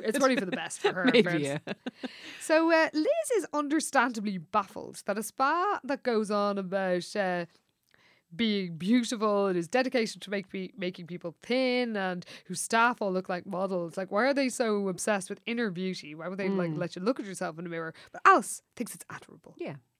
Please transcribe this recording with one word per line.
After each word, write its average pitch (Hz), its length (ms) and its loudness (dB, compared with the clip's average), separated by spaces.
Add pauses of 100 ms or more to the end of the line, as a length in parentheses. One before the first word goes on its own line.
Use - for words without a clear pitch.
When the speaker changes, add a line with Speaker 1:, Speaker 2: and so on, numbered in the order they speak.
Speaker 1:
It's 220 140 0
probably 262 200 4
for 226 100 -2
the 175 100 -6
best 165 240 -8
for 381 140 2
her - 100 0
Speaker 2:
<laughs> 254 80 6
Maybe, 240 100 8
Speaker 1:
friends. 165 200 0
Speaker 2:
yeah. 139 160 -2 (840)
Speaker 1:
So, 330 320 4
uh, 320 220 6
Liz 571 420 2
is 349 160 2
understandably 254 840 0
baffled 151 640 -4
that 202 140 -2
a 226 40 -4
spa 339 640 0
that 269 180 -4
goes 220 280 0
on 202 260 0
about, 185 580 -2
uh, 180 300 0 (920)
being 190 440 0
beautiful 208 680 2
and 180 100 2
is 165 100 -2
dedicated 247 540 0
to - 80 -14
make 196 180 -4
pe-, 190 300 -8
making 185 300 -8
people 175 340 -10
thin 247 520 0
and 185 300 -2 (220)
whose 180 160 -6
staff 233 400 2
all 196 100 0
look 185 160 -2
like 180 160 -6
models. 180 540 -4
Like, 190 120 -6
why 202 140 4
are 277 80 6
they 269 160 2
so 214 400 0
obsessed 190 400 0
with 202 160 -10
inner 233 260 0
beauty? 180 440 -4
Why 160 140 -8
would 190 100 -6
they, 196 100 0
like, 180 220 2
Speaker 2:
Mm. 156 80 -2
Speaker 1:
let 175 180 -4
you 190 60 -8
look 247 180 0
at 226 60 -8
yourself 175 320 -6
in 170 60 -8
the 175 60 -8
mirror? 165 220 -6 (200)
But - 120 -16
Alice - 380 4 (140)
thinks - 180 -8
it's - 160 -18
admirable. - 480 -18
Speaker 2:
Yeah. 277 160 -6 (260)